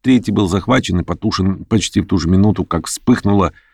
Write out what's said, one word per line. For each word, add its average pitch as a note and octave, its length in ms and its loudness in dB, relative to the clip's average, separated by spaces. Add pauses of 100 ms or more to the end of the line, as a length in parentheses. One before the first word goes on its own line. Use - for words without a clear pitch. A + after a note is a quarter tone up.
Третий B2 300 2
был G2+ 160 0
захвачен G2 520 -2
и F2 40 -2
потушен F#2+ 600 -4
почти G#2 360 -2
в E2+ 60 -2
ту G2 120 0
же D#2+ 100 -2
минуту, G2 360 2
как E2 220 -4
вспыхнуло, G2+ 680 0 (220)